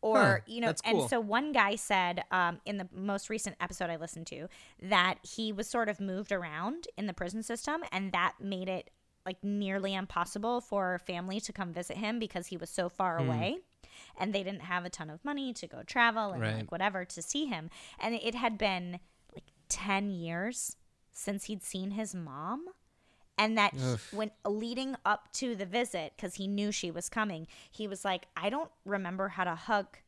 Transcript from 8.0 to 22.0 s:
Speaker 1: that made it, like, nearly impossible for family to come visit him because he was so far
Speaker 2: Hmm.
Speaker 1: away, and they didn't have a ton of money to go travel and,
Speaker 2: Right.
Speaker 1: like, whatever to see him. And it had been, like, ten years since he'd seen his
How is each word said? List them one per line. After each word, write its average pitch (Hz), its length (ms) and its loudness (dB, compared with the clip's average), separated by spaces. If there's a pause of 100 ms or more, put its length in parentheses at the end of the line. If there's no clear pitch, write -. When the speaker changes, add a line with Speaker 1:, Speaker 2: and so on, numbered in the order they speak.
Speaker 1:
that 180 300 2
made 190 260 -4
it, 185 220 -4 (360)
like, 185 160 -6
nearly 196 520 0
impossible 202 680 0
for 185 400 0
family 185 400 -4
to 208 140 -8
come 180 180 -4
visit 175 260 -6
him 214 220 -2
because 190 280 -4
he 180 100 -6
was 165 120 -8
so 180 200 0
far 180 300 2
Speaker 2:
Hmm. 131 100 4
Speaker 1:
away, 175 300 2 (580)
and 202 180 0
they 202 80 2
didn't 190 200 -6
have 180 200 -2
a 175 60 -4
ton 156 200 -6
of 156 140 -12
money 277 300 -2
to - 140 -10
go - 160 -12
travel 220 500 4
and, 127 80 -2
Speaker 2:
Right. 110 140 2
Speaker 1:
like, 110 180 -4
whatever 185 320 0
to - 160 -10
see 294 240 -2
him. 170 240 -4 (280)
And 226 160 -2
it 226 220 -2
had 233 220 0
been, 180 420 0 (340)
like, - 200 -18 (160)
ten 196 400 0
years 175 680 -2 (380)
since 202 320 -4
he'd 208 180 -6
seen 190 280 -4
his 208 220 -4